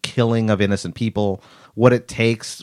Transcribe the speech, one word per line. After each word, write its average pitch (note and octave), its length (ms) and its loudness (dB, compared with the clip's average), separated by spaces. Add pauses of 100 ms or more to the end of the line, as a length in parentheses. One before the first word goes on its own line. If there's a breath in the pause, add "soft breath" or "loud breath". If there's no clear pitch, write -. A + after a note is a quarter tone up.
killing A2+ 480 0
of G2+ 100 2
innocent G2 340 -2
people? G#2 480 -2 (320 soft breath)
What B2 180 6
it B2 140 0
takes - 560 -2